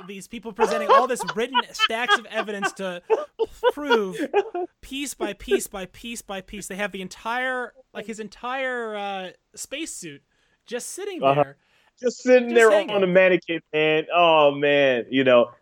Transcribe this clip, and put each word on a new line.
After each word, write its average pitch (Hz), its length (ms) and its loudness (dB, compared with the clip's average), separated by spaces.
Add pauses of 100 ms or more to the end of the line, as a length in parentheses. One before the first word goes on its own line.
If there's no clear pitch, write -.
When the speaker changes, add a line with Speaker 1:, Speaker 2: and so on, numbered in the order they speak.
Speaker 1:
these 196 220 -16
people 233 240 -14
presenting 208 380 -2
all 254 180 4
this 247 160 -4 (100)
written 240 280 -2 (100)
stacks 247 460 0
of 226 80 -4
evidence 208 480 -4
to 180 280 -8 (720)
prove 370 460 -2 (640)
piece 277 320 -10
by 208 200 -8
piece - 340 -4
by 190 180 -12
piece 233 360 -16
by 196 200 -12
piece. 190 260 -14
They 190 80 -12
have 202 160 -6
the 190 100 -12
entire, 247 720 -8 (220)
like, 208 120 -14
his 214 140 -14
entire, 240 800 -8
uh, 196 320 -10 (260)
spacesuit 180 680 -12 (420)
just 233 240 -10
sitting 370 340 -10
Speaker 2:
Uh-huh. 139 200 4
Speaker 1:
there. 139 140 -14 (440)
Speaker 2:
Just 240 220 -4
sitting 247 260 6
Speaker 1:
Just 233 60 2
Speaker 2:
there 226 160 8
Speaker 1:
hanging. 208 240 2
Speaker 2:
on 196 60 2
the 190 60 2
mannequin, 180 540 2 (100)
man. 156 420 0
Oh 160 380 6
man, 139 600 2
you 135 120 2
know, 123 280 6 (100)